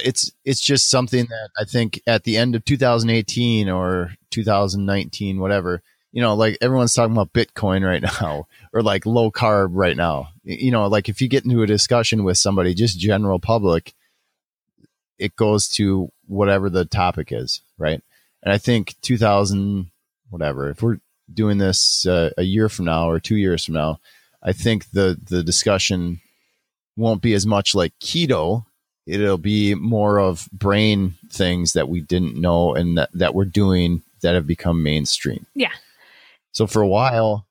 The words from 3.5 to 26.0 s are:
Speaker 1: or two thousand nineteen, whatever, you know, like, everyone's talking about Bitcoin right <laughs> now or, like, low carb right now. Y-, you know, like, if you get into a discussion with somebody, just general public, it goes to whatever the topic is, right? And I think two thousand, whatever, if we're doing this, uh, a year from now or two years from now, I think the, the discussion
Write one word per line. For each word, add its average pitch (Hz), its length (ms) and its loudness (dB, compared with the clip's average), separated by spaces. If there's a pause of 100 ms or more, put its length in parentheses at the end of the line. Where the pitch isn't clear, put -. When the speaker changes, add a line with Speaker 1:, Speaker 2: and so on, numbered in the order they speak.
Speaker 1:
or 92 460 -2 (160)
two 113 120 -4
thousand 98 440 0
nineteen, 98 540 -4
whatever, 92 420 -2 (280)
you 120 120 -4
know, 110 120 2
like, 110 260 2
everyone's 123 340 2
talking 117 180 2
about 107 220 0
Bitcoin 95 520 0
right 90 160 0
<laughs> - 180 -4
now 76 260 -6 (260)
or, 113 100 0
like, 101 220 0
low 113 260 2
carb 104 420 2
right 90 240 0
now. 76 340 -2 (140)
Y-, 90 140 -8
you 127 120 0
know, 107 160 2
like, 101 220 0
if 104 120 -6
you 131 80 0
get 131 160 0
into 120 180 2
a 107 40 2
discussion 107 580 2
with 92 140 2
somebody, 95 340 2
just 95 260 0
general 98 400 0
public, 95 560 0 (1200)
it 98 180 -6
goes 107 320 2
to 98 420 0 (160)
whatever 98 440 2
the 87 160 0
topic 87 440 -2
is, 64 300 -6 (160)
right? 78 260 -4 (400)
And 98 100 0
I 104 60 2
think 113 440 0
two 123 160 -2
thousand, 101 720 0 (400)
whatever, 73 400 -6
if - 120 -8
we're 113 180 0 (320)
doing 104 260 0
this, - 480 0
uh, 87 320 2
a 87 40 0
year 104 280 2
from 90 160 -4
now 82 240 0
or 82 100 0
two - 160 -2
years 92 300 0
from 82 80 -6
now, 78 260 -2 (400)
I 92 120 -2
think 107 400 -2
the, 92 280 2
the 90 220 -4
discussion 87 760 -2 (760)